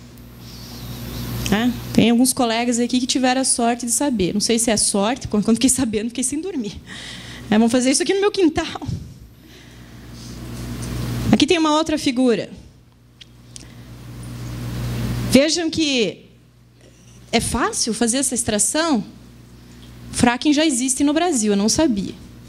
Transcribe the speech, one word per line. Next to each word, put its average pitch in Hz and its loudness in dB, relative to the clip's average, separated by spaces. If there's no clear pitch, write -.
É? 226 2
Tem 220 6
alguns 240 4
colegas 233 2
aqui 240 2
que 254 -4
tiveram 254 2
a 262 0
sorte 240 0
de 233 -2
saber. 233 0
Não 208 0
sei 226 2
se 240 2
é 208 4
sorte, 214 0
quando, 208 0
quando 226 4
fiquei 226 4
sabendo, 226 0
fiquei 247 -4
sem 285 -2
dormir. 311 -6
É, 208 4
vamos 226 4
fazer 254 4
isso - 2
aqui 349 0
no 392 2
meu 403 4
quintal. 330 0
Aqui 247 6
tem 349 2
uma 311 2
outra 311 0
figura. 240 0
Vejam 320 4
que 277 0
é 233 2
fácil 262 -2
fazer 233 0
essa 269 -2
extração. 233 0
Fracking 247 2
já 294 4
existe 262 0
no 294 4
Brasil, 285 2
eu 202 2
não 202 2
sabia. 226 0